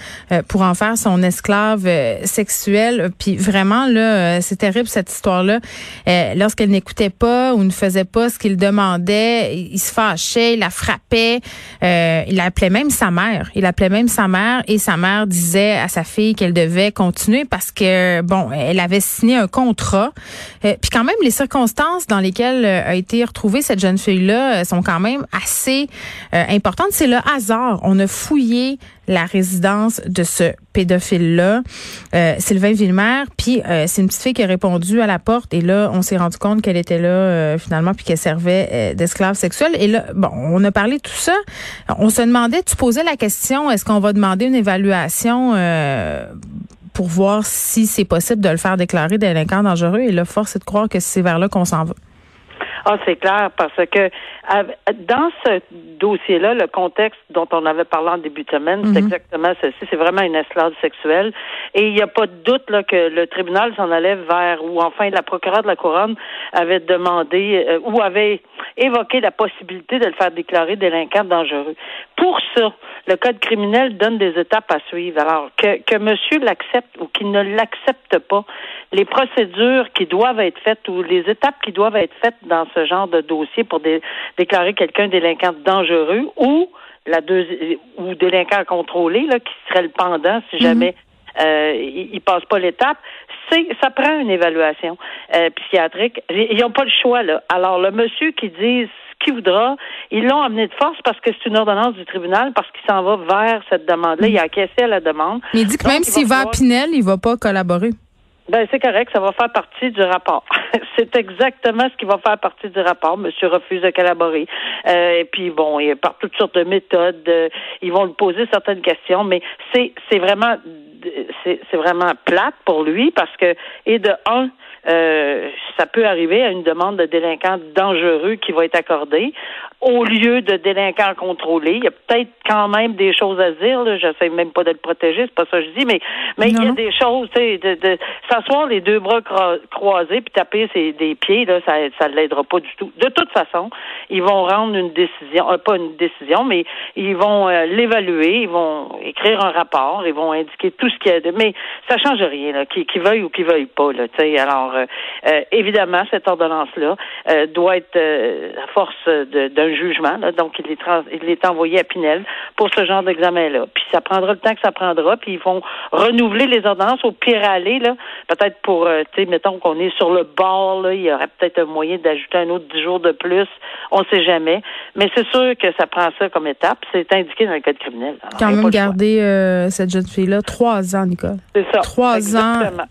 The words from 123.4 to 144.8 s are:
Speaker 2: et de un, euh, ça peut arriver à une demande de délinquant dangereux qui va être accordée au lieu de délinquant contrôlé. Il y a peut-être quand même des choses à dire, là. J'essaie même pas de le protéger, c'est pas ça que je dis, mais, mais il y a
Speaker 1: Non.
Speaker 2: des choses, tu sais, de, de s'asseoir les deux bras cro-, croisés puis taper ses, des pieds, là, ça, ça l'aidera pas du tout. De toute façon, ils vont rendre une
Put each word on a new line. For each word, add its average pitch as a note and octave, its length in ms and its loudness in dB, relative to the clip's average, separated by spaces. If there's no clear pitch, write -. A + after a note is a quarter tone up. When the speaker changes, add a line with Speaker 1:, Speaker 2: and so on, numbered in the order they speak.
Speaker 2:
et A3+ 140 2
de G3+ 120 2
un, B3+ 240 0
euh, D#3 640 2
ça E3 80 2
peut A3+ 220 2
arriver F3 340 2
à A#3+ 80 2
une F3+ 140 -4
demande F3 320 0
de F3 100 2
délinquant E3+ 540 0
dangereux F3 600 2
qui G#3 180 -6
va E3 100 2
être E3 140 0
accordée E3 560 0
au A#3+ 260 2
lieu A3+ 360 2
de G3 160 0
délinquant G3 580 0
contrôlé. E3 580 -2
Il A#3+ 100 -2
y G#3 40 2
a - 40 0
peut-être A#3 380 -2
quand G#3 200 2
même G#3+ 280 0
des F#3+ 180 2
choses G3 260 0
à F3+ 120 4
dire, A#3+ 320 0
là. G#3+ 160 0
J'essaie E3+ 300 0
même E3+ 220 -2
pas F3 120 0
de E3 80 2
le D#3+ 60 -6
protéger, E3+ 480 -2
c'est - 100 -10
pas E3+ 160 0
ça F3+ 80 0
que D#3 60 -2
je E3 140 -6
dis, C#4 60 0
mais, A3 140 0
mais A3 100 4
il A3 60 4
y A3+ 60 2
a A3+ 80 2
Speaker 1:
Non. B3 40 0
Speaker 2:
des A3+ 180 -2
choses, B3 440 0
tu A#3+ 40 2
sais, A3+ 200 2
de, F#3 160 0
de F3+ 220 0
s'asseoir C4+ 380 0
les A3 160 0
deux G#3 180 2
bras G#3+ 220 0
cro-, F#3 380 0
croisés G3 520 0
puis - 120 -14
taper G#3 400 0
ses, D#3 200 0
des D#3 200 -2
pieds, G#3 320 0
là, F3+ 220 2
ça, E3 60 2
ça D3+ 80 2
l'aidera C#3+ 360 0
pas F3 160 -2
du D#3+ 180 -8
tout. G3 200 -8
De B3+ 120 2
toute E4+ 220 0
façon, F3+ 380 -2
ils F#3 140 -2
vont G3 240 4
rendre G#3+ 260 2
une F3+ 200 -2